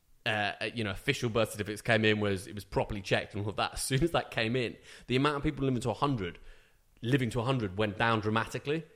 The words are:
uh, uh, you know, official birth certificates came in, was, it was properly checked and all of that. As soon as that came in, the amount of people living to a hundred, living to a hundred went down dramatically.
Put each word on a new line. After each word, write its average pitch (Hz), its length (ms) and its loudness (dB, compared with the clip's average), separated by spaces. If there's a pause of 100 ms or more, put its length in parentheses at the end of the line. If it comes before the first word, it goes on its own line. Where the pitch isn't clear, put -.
(260)
uh, 120 40 0
uh, 104 240 0 (200)
you 113 120 -2
know, 101 60 -2
official 123 380 -2
birth 110 220 0
certificates 104 300 -6
came 110 240 4
in, 107 160 4
was, 101 260 0
it 85 80 -14
was 101 80 -10
properly 110 380 -4
checked - 340 -2
and 101 80 -4
all 107 60 -2
of 95 80 -6
that. 113 160 -2
As - 80 -8
soon - 200 2
as 165 100 2
that - 200 0
came 113 240 0
in, 120 220 -2 (300)
the 123 100 2
amount 143 180 4
of 143 80 -4
people 139 220 -2
living 127 160 0
to 120 80 0
a 107 40 0
hundred, 107 460 -2 (640)
living 127 300 2
to 120 100 -2
a - 20 -2
hundred 110 340 0
went 104 200 0
down 117 240 4
dramatically. 113 640 -2 (100)